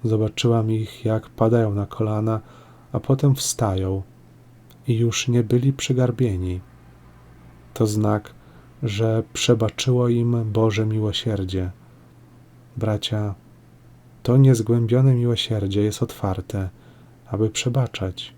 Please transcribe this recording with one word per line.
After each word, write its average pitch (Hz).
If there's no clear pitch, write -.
Zobaczyłam 110
ich, 110
jak 110
padają 113
na 101
kolana, 107
a -
potem 135
wstają 95
i 117
już 117
nie 120
byli 123
przygarbieni. 113
To 110
znak, 107
że 113
przebaczyło 120
im 117
Boże 110
miłosierdzie. 98
Bracia, 104
to 120
niezgłębione 120
miłosierdzie 110
jest 104
otwarte, 95
aby 107
przebaczać. 120